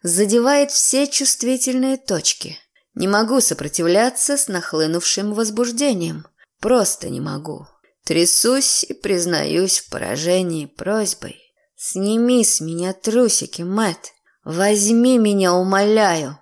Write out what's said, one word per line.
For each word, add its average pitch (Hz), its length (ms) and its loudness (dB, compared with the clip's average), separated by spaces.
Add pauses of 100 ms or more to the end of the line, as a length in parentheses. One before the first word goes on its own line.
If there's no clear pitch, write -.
задевает 233 680 2
все - 360 0
чувствительные 262 880 -2
точки. - 600 -6 (380)
Не - 120 -2
могу 220 340 2
сопротивляться 175 960 0
с - 100 -2
нахлынувшим 175 880 -2
возбуждением. 214 920 -2 (320)
Просто 233 500 0
не 131 120 -8
могу. 147 460 -10 (380)
Трясусь - 800 2
и - 100 -8
признаюсь 175 840 -2
в - 100 -12
поражении 160 760 -2
просьбой. - 760 -6 (360)
«Сними 226 680 0
с - 160 2
меня 170 320 -4
трусики, 220 680 0
Мэтт. 190 520 -2 (300)
Возьми 208 760 4
меня, 202 360 4
умоляю». 190 880 2